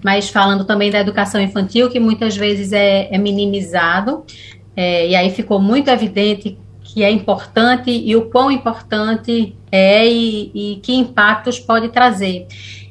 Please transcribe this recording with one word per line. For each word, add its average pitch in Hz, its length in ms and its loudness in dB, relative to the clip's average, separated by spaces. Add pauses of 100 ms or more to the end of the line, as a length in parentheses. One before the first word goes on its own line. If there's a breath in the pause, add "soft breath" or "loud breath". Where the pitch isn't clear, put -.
mas 202 240 0
falando 196 380 0
também 208 240 0
da 208 80 0
educação 202 420 -2
infantil, 196 480 0
que 240 120 -2
muitas 220 360 0
vezes 202 360 -2
é, 196 420 2
é - 20 2
minimizado, 196 1080 -2 (520 loud breath)
é, 175 320 0
e 185 60 0
aí 185 160 2
ficou 208 280 -2
muito 254 300 2
evidente 208 680 -2 (240)
que - 200 -4
é 202 80 4
importante 240 800 0
e 233 240 -2
o 226 140 2
quão 269 220 2
importante 226 1040 -2 (160)
é 196 340 6
e, 226 480 -2
e 202 280 -8
que 247 120 -4
impactos 233 640 0
pode 226 300 -2
trazer. 196 580 0 (440 loud breath)